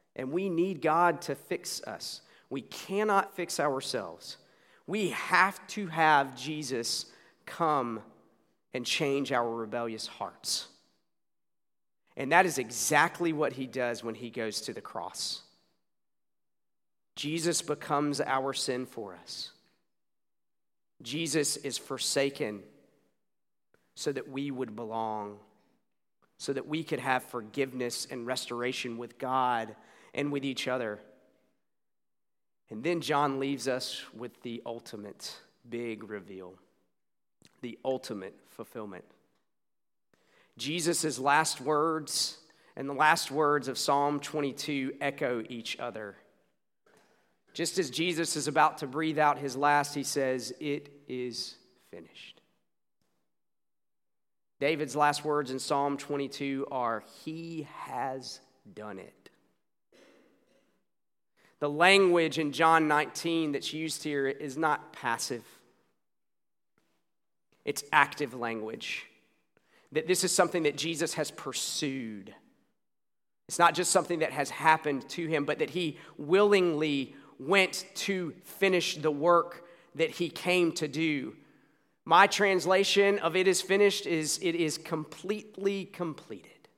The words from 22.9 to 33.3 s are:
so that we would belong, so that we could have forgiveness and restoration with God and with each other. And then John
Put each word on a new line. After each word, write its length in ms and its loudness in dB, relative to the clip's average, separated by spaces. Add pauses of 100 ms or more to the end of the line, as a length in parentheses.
so 160 -2
that 160 -6
we 240 -6
would 240 -6
belong, 600 -6 (1000)
so 140 -6
that 160 -6
we 160 -4
could 160 -4
have 240 0
forgiveness 840 -4
and 180 -8
restoration 720 -4
with 220 -12
God 560 0 (400)
and 160 -2
with 140 -2
each 240 -4
other. 320 -2 (1700)
And 140 -8
then 160 0
John 400 2